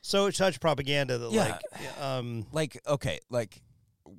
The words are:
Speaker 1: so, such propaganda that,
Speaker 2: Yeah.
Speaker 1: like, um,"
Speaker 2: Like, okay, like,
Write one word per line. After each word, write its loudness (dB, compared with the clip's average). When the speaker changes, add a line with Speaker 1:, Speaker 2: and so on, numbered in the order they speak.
Speaker 1:
so, 4
such 2
propaganda 2
that, -4
Speaker 2:
Yeah. 2
Speaker 1:
like, -10
um," -4
Speaker 2:
Like, -2
okay, 0
like, -2